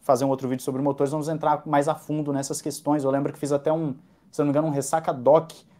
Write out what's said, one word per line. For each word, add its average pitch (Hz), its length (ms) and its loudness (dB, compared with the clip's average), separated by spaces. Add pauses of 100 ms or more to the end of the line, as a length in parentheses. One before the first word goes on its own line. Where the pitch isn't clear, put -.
fazer 131 240 2
um 135 40 2
outro 131 200 -2
vídeo 131 140 -4
sobre 131 180 -4
motores, 139 300 0
vamos 151 180 -4
entrar 151 380 0
mais 147 200 2
a 156 60 2
fundo 151 400 -4
nessas 139 300 -4
questões. 147 400 -2
Eu 135 80 2
lembro 139 200 0
que - 60 -14
fiz 143 140 -4
até 143 200 0
um, 160 220 0 (380)
se - 80 -4
não 147 80 2
me - 20 2
engano, 151 200 2
um - 20 0
Ressaca 160 420 -2
Doc 143 380 4 (280)